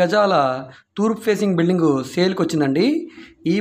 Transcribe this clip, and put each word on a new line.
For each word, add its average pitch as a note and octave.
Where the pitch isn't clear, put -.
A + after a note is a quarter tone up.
గజాల F#3+
తూర్పు A3
ఫేసింగ్ G3
బిల్డింగ్ E3+
సేల్కి F#3
వచ్చిందండి. D3+
ఈ -